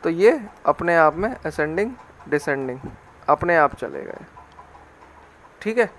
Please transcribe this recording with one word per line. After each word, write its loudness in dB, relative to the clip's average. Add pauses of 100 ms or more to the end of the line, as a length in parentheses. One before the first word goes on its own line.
तो -2
ये 4 (260)
अपने 2
आप 6
में -4
ascending, -4 (380)
descending -4 (480)
अपने 2
आप 4
चले -10
गए, -14 (1400)
ठीक -4
है। 2